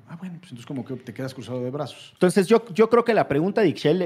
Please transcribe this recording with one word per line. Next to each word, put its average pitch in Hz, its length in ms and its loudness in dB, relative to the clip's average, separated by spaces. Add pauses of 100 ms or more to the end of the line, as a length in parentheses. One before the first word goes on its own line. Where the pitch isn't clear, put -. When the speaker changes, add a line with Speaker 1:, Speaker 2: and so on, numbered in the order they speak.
Speaker 1:
Ah, 165 100 -16
bueno, 180 220 -14
pues - 120 -20
entonces 120 160 -18
como 131 180 -10
que 131 100 -10
te 104 180 -18
quedas 131 200 -10
cruzado 123 300 -10
de 127 80 -6
brazos. 139 420 -12
Speaker 2:
Entonces, 180 340 2
yo, 220 160 4 (100)
yo 220 160 4
creo 233 160 4
que 233 80 2
la 165 140 2
pregunta 180 340 0
de 185 80 4
Ixchel 160 360 0